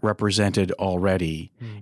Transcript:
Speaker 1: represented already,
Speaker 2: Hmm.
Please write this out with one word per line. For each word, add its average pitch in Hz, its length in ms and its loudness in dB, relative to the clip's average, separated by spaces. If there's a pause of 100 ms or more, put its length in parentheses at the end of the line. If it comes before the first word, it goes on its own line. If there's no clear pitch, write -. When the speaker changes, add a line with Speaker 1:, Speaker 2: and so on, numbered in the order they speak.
Speaker 1:
represented 104 720 2
already, 90 840 0
Speaker 2:
Hmm. 120 80 -14 (160)